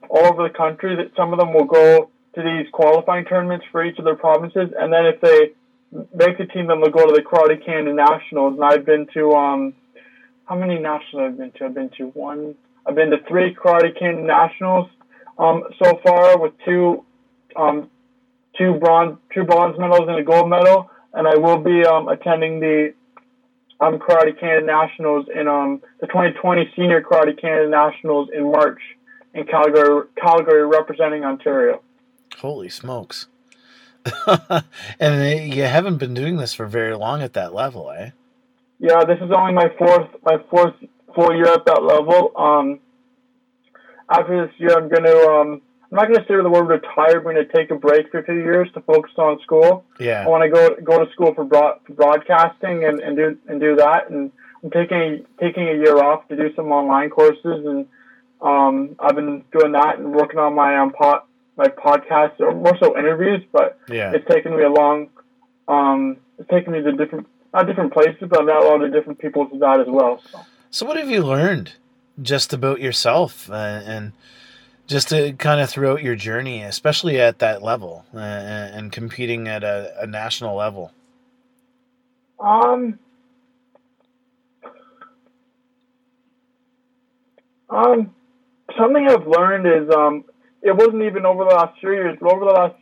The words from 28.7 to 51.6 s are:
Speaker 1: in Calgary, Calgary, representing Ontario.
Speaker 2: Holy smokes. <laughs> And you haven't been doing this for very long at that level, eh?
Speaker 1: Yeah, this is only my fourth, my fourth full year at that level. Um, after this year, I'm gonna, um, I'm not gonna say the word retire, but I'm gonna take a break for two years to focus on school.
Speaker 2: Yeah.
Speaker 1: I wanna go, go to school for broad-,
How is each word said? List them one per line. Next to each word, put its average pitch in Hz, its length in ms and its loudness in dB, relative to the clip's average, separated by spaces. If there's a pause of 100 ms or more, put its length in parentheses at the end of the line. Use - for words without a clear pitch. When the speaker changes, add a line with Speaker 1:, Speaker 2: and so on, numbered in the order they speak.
Speaker 1:
in 156 120 -8
Calgary, 147 600 2 (140)
Calgary, 160 460 4
representing 151 580 -2
Ontario. 135 580 -2 (560)
Speaker 2:
Holy 135 300 -12
smokes. - 580 -14 (800)
<laughs> 659 440 -4 (500)
And 147 540 -2
you 139 120 -4
haven't 160 340 -2
been 127 160 -8
doing 156 240 -6
this 123 160 -8
for 110 120 -10
very 113 300 -6
long 120 240 -6
at 131 140 -10
that 90 180 -8
level, 104 380 -8
eh? 92 200 -16 (680)
Speaker 1:
Yeah, 165 260 2
this 170 160 0
is 175 100 -10
only 185 220 2
my 170 240 2
fourth, 175 320 2 (160)
my 160 140 2 (120)
fourth 175 240 2 (400)
full 170 200 2
year 170 140 2
at 170 180 2
that 165 160 0
level. 156 540 2
Um, 147 440 0 (1300)
after 170 380 0
this - 120 -20
year, 170 180 0
I'm 160 120 -2
gonna, 165 220 2
um, 151 520 4 (280)
I'm 185 60 -6
not 214 100 2
gonna 220 220 2
say 196 80 0
the 185 120 2
word 170 200 2
retire, 160 520 2
but 160 100 -8
I'm 160 60 -4
gonna 147 160 2
take 160 180 0
a 160 40 -4
break 147 360 2
for 165 120 -8
two 170 140 -6
years 175 380 0
to - 60 -14
focus 156 380 0
on 151 220 0
school. 170 440 2 (140)
Speaker 2:
Yeah. 117 260 -4
Speaker 1:
I 160 40 0
wanna 160 200 2
go, 165 340 4
go 165 220 2
to 156 80 -6
school 165 220 0
for 151 100 -6
broad-, 147 420 2